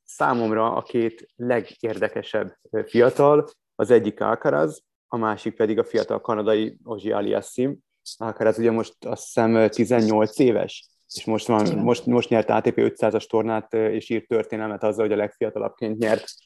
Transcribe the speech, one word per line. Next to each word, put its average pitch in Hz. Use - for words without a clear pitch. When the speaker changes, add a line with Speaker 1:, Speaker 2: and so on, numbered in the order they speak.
Speaker 1:
számomra 117
a 113
két 113
legérdekesebb, 107
ö, 107
fiatal, 143
az 110
egyik 107
Alcaraz, 143
a 120
másik 110
pedig 110
a 120
fiatal 107
kanadai 110
Ozsi 107
Aliassim. 107
Alcaraz 110
ugye 117
most 113
azt 123
hiszem, 113
ö, 110
tizennyolc 110
éves, 104
és -
most 110
van, 107
Speaker 2:
Igen. 104
Speaker 1:
most, 120
most 120
nyert 110
A 110
T 120
P -
ötszázas 110
tornát, 110
ö, 110
és 107
írt 110
történelmet 110
azzal, 107
hogy 104
a 104
legfiatalabbként 107
nyert 110